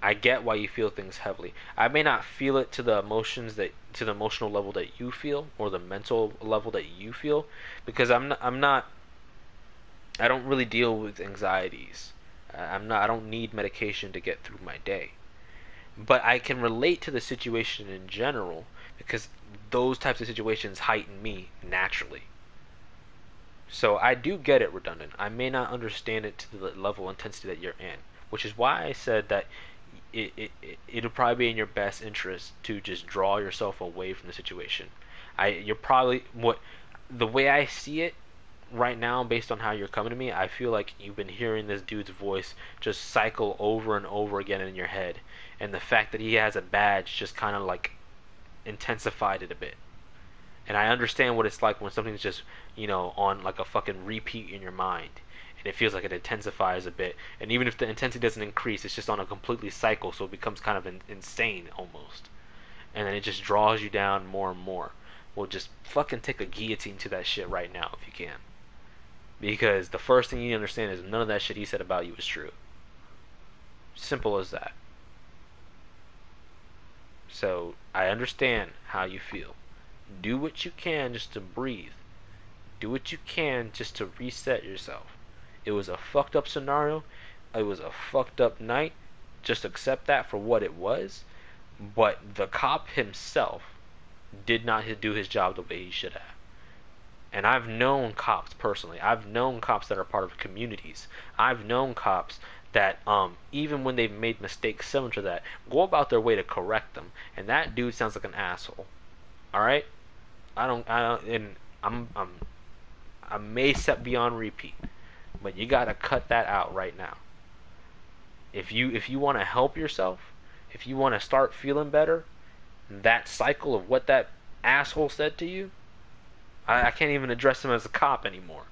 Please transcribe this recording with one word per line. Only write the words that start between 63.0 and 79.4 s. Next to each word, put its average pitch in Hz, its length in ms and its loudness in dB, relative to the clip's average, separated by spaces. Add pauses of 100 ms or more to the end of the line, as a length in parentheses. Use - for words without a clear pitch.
then 98 80 0
it 101 80 -2
just 101 220 -4
draws 107 360 6
you 104 80 -6
down 98 380 2
more 95 240 -2
and 90 80 -6
more. 90 320 -6 (460)
Well, 101 100 -2
just 95 220 -6 (160)
fucking 143 380 0
take - 180 -4
a 101 60 -2
guillotine 104 520 -4
to 107 120 -6
that 92 160 -4
shit 95 220 -2
right 90 240 -4
now - 280 -6
if - 40 -10
you - 220 -10
can. 95 120 -10 (1000)
Because 101 500 4
the - 80 -4
first 127 320 8
thing 123 100 -2
you 120 140 0
understand 107 360 -2
is 92 120 -6
none 101 180 0
of 113 80 2
that 104 140 2
shit 101 140 -4
he 104 80 -4
said 98 160 -2
about 90 260 0
you 85 120 -10
is - 80 -6
true. - 240 -6 (1400)
Simple 113 440 0
as 92 120 -4
that. - 220 -8 (2500)
So, 87 440 -2 (200)
I 95 140 4
understand 117 640 2 (160)
how 95 160 0
you 92 160 -6
feel. - 340 -10 (680)